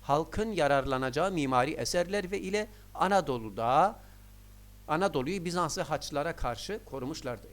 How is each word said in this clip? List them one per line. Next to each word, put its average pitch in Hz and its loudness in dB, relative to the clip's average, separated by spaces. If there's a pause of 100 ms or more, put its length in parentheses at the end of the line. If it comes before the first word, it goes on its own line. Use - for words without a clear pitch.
Halkın 160 0
yararlanacağı 139 2
mimari 139 2
eserler 180 -2
ve 196 -4
ile 208 -2 (260)
Anadolu'da, 139 2 (880)
Anadolu'yu 160 0
Bizans 175 0
ve 190 -4
Haçlılara 147 -4
karşı 143 -4
korumuşlardı. 131 -8